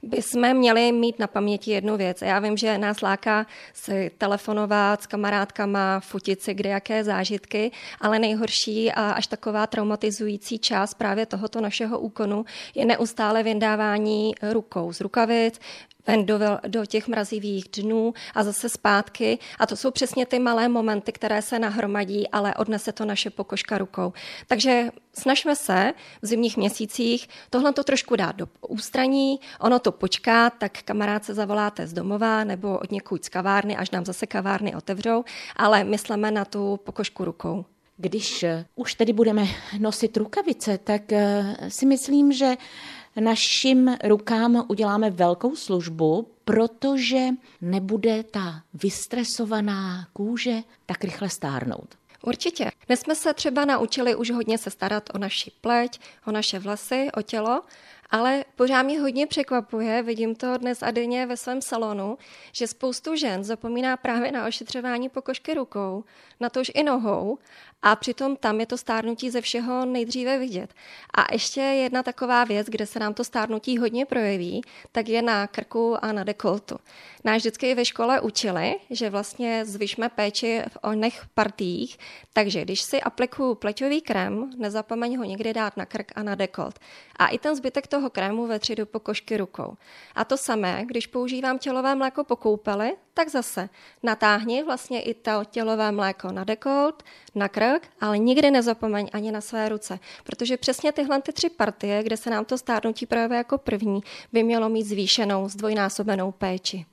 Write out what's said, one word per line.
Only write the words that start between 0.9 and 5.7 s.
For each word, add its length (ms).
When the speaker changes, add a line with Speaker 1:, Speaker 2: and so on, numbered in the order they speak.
Speaker 1:
mít 260
na 80
paměti 440
jednu 260
věc. 260
Já 160
vím, 180
že 220
nás 240
láká 440
si 320
telefonovat 840
s 40
kamarádkama, 960